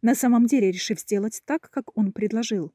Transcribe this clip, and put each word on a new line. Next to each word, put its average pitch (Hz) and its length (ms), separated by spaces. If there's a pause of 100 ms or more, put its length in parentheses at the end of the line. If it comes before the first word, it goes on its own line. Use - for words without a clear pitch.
на 233 120
самом 240 320
деле 226 240
решив 185 300
сделать 208 440
так, - 260
как - 260
он 208 160
предложил. 214 640